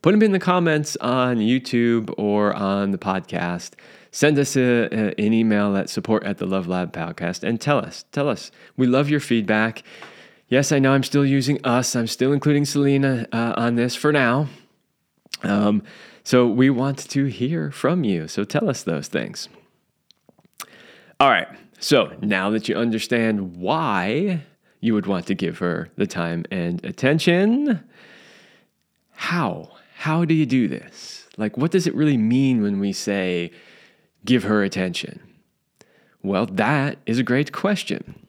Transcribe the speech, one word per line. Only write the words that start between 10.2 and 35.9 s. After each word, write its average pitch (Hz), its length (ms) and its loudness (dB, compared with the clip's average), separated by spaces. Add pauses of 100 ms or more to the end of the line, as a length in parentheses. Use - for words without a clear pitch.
Yes, 139 240 2
I 143 80 4
know 135 120 4
I'm 135 100 4
still 143 220 2
using 135 400 0
us. 123 320 0
I'm 117 100 0
still 135 260 0
including 143 320 2
Selena, 139 680 0
uh, 117 240 -2
on 120 200 0
this 120 180 0
for 151 180 0
now. 135 360 2 (920)
Um, 104 400 2 (420)
so 123 220 6
we 123 220 4
want 135 300 0 (120)
to 139 140 0
hear 143 460 -4
from 156 340 0
you. 85 240 0
So 98 160 -4
tell 165 240 -2
us 131 140 -4
those 78 260 -4
things. - 400 -6 (1700)
All 139 120 6
right. 92 180 2 (300)
So 113 420 2
now 98 300 0
that 110 180 -2
you - 80 0
understand 110 800 -2
why 135 840 -2 (380)
you 113 140 0
would 98 120 0
want 92 200 -2
to 98 80 0
give 85 240 -4
her 82 380 -4
the - 100 -2
time - 440 -4
and 175 340 -6
attention, 185 1000 0 (1300)
how? 135 580 -4 (240)
How 160 300 0
do 156 100 2
you 156 100 4
do 123 240 2
this? - 600 -12 (100)
Like, 107 180 -4
what 151 140 0
does 175 160 2
it - 80 -2
really 143 240 2
mean 123 440 4
when 101 160 0
we 98 140 -2
say, 92 600 -4 (720)
"Give 120 200 2
her 107 180 2
attention"? 92 580 -4 (1000)